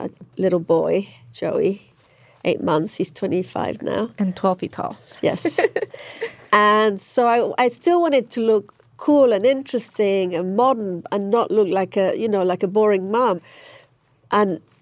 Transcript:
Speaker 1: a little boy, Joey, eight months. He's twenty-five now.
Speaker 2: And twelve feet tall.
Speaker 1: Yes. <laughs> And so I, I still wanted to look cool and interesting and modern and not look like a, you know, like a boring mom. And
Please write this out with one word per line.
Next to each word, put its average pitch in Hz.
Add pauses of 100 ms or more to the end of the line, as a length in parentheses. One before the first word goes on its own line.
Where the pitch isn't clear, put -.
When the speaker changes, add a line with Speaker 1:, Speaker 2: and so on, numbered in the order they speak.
Speaker 1:
a - (280)
little 180
boy, 165 (240)
Joey, - (640)
eight -
months. 160
He's 196
twenty-five -
now. 208
Speaker 2:
And 185
twelve 185
feet -
tall. - (260)
Speaker 1:
Yes. -
<laughs> - (840)
And 208
so -
I, 233
I -
still 339
wanted 277
to 240
look 220 (220)
cool 277
and 196
interesting 208
and 185
modern 214
and 202
not 233
look 208
like 190
a, 190
you 220
know, 202
like 185
a 196
boring 202
mom. 226 (880)
And 202 (200)